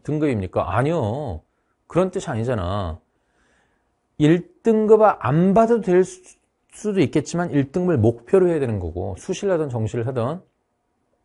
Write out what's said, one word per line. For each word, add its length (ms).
등급입니까? 720
아니요. 640
그런 220
뜻이 200
아니잖아. 680
일 440
등급아 580
안 340
받아도 260
될 240
수-, 320
수도 280
있겠지만 500
일 220
등급을 260
목표로 500
해야 100
되는 220
거고, 360
수시를 380
하든 140
정시를 400
하든 320